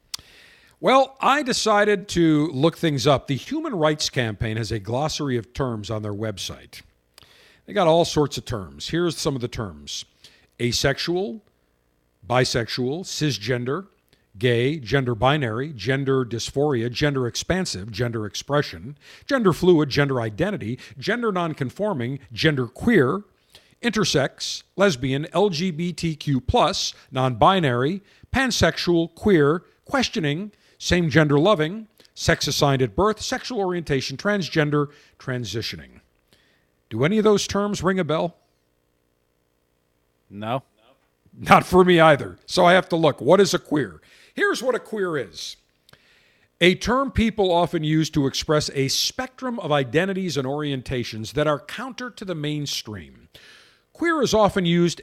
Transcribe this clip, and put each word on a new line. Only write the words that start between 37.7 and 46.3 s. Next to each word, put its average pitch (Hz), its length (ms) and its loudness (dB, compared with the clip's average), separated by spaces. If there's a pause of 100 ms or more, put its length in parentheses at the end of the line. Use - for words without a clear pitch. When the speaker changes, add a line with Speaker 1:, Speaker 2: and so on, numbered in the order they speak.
Speaker 1:
ring 190 160 0
a 180 60 -2
bell? 165 320 -4 (1900)
Speaker 2:
No. 107 340 -6 (760)
Speaker 1:
Not 165 280 4
for 180 200 6
me 180 160 6
either. 139 460 4
So 180 180 2
I 175 100 8
have 180 160 2
to 175 60 0
look. 160 240 2
What 165 200 6
is 190 140 4
a 175 40 -2
queer? 98 420 -4 (340)
Here's 381 280 -2
what 247 120 0
a 214 60 -4
queer 185 360 -4
is. 101 400 -10 (1040)